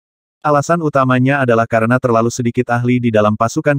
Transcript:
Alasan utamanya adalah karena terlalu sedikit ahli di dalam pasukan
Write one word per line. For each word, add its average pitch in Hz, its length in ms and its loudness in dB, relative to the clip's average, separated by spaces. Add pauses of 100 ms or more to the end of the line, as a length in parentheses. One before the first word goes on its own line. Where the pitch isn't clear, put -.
(400)
Alasan 151 400 0
utamanya 135 640 0
adalah 113 240 0
karena 117 320 0
terlalu 117 320 0
sedikit 120 400 -4
ahli 123 320 0
di 120 80 0
dalam 107 240 2
pasukan 143 440 -2